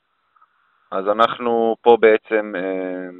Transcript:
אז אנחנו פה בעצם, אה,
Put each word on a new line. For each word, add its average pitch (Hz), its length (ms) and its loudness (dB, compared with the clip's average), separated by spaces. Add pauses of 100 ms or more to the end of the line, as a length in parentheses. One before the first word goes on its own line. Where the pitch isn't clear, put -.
(920)
אז 95 160 -6
אנחנו 113 720 0
פה 117 180 6
בעצם, 107 560 0
אה, 92 540 -8 (100)